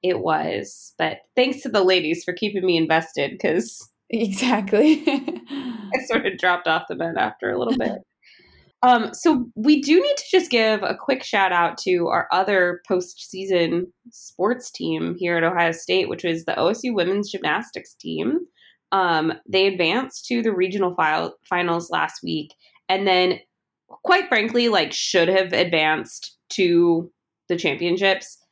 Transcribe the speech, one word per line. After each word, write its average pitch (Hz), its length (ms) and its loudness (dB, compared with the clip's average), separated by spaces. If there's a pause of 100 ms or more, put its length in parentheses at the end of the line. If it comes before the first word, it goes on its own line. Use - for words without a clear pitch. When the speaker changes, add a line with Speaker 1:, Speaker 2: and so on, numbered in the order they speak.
Speaker 1:
it 277 160 0
was, - 800 -4
but 160 200 -2 (180)
thanks 262 260 0
to 277 60 -6
the 202 160 2
ladies 165 400 2
for 180 80 -6
keeping 196 340 -4
me 175 100 4
invested, 160 640 0
'cause 180 480 -2 (220)
Speaker 2:
Exactly. 220 920 2
<laughs> - 40 2
Speaker 1:
I 262 1000 -6
sort 226 200 0
of 190 100 -4
dropped 180 300 0
off 165 220 0
the 175 80 -8
men 165 200 -4
after - 340 -2
a - 80 -2
little 240 180 0
bit. - 200 -2
Speaker 2:
<laughs> - 60 -14 (840)
Speaker 1:
Um, 233 300 4
so 262 400 2
we 285 260 4
do 302 220 4
need 571 140 2
to - 120 -8
just 359 220 2
give 220 320 2
a - 140 -2
quick 262 260 -2
shout 190 300 0
out 175 300 2
to 180 260 0
our - 240 0
other 180 480 2 (100)
postseason 180 960 -2 (240)
sports - 640 -4
team 165 440 -4
here 175 200 -2
at 165 80 2
Ohio 170 260 2
State, 180 380 -2
which - 160 -8
was 165 220 -4
the - 120 -2
O 151 80 2
S 220 160 -2
U 247 100 -4
women's 202 380 -2
gymnastics 190 640 -6
team. 165 460 -4 (500)
Um, 170 440 0 (140)
they 190 200 2
advanced 190 580 -2
to 240 160 -2
the 220 100 0
regional 185 440 -2
file, 160 400 0 (120)
finals 170 440 -2
last 156 320 -4
week, 160 300 -6 (340)
and 190 180 0
then, 185 320 2 (480)
quite - 420 0
frankly, 233 400 2
like, 190 240 2
should - 360 2
have 185 240 2
advanced 160 840 0 (140)
to 170 580 4 (400)
the 180 80 0
championships 175 800 0 (160)